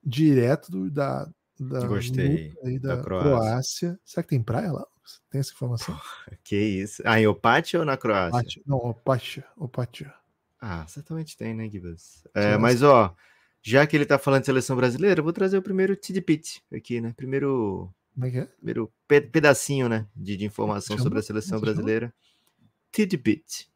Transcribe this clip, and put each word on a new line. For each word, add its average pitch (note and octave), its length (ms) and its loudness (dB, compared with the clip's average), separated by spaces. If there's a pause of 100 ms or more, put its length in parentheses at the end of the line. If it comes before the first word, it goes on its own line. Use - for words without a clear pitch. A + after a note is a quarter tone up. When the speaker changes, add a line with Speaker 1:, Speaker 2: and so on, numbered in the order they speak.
Speaker 1:
direto C#3 680 2
do, F#3 180 -6
da, C#3 400 -4 (300)
da C3 260 -4
Speaker 2:
Gostei, C3 640 -2
Speaker 1:
luta C3 180 -12
aí C3 120 -6
da C3 160 -4
Speaker 2:
da B2 80 -6
Croácia. F#2 260 -2
Speaker 1:
Croácia. B2+ 760 -2
Será - 200 -8
que - 60 -12
tem C3 120 0
praia D#3 300 -4
lá? - 140 -8 (440)
Tem C3+ 100 -4
essa - 140 -6
informação? A#2+ 420 -8 (480)
Speaker 2:
Que G#2 140 -4
isso? G2+ 480 -2
Ah, A2+ 160 6
em G#2+ 60 6
Opátia C3+ 520 2
ou D#3+ 60 0
na C3+ 100 0
Croácia? A2 440 0
Speaker 1:
Opátia. - 260 -6
Não, C#3 120 -2
Opátia. A#2+ 680 -4 (100)
Opátia. C#3 580 -10 (460)
Speaker 2:
Ah, E2+ 280 -8
certamente D#3+ 500 -12
tem, A2+ 160 -8
né, A2 160 -8
Gibas? F2 540 -14 (100)
É, G#2 220 4
Speaker 1:
Sim. G#2 40 4
Speaker 2:
mas, A#2+ 220 4
ó, A#2+ 320 8 (480)
já C3 240 4
que D3+ 100 -2
ele C#3+ 100 4
tá C#3+ 120 4
falando C3+ 240 2
de C3 60 -4
seleção C3 280 0
brasileira, C#3 440 2
eu D3 40 -2
vou E3 100 -2
trazer F#3+ 260 0
o - 20 -2
primeiro F#3+ 340 0
tidbit F3+ 680 -2 (100)
aqui, - 260 -6
né? A#2 160 -6
Primeiro, B2+ 760 -4 (220)
Speaker 1:
Como B2+ 100 -6
é B2+ 60 -4
que B2 80 -4
é? - 60 -6
Speaker 2:
primeiro - 460 -8 (160)
pe-, D3 140 6
pedacinho, C#3+ 680 2
né, A2 280 -2
de, G2+ 220 -8
de G#2 80 -6
informação G#2 520 -4
Speaker 1:
Chama? B2+ 60 -2
Speaker 2:
sobre - 160 0
a - 20 -4
seleção G#2+ 380 -6
Speaker 1:
Como A2 80 -2
se A2 60 0
chama? - 100 -4
Speaker 2:
brasileira. A2+ 300 -2 (760)
Tidbit. - 840 -2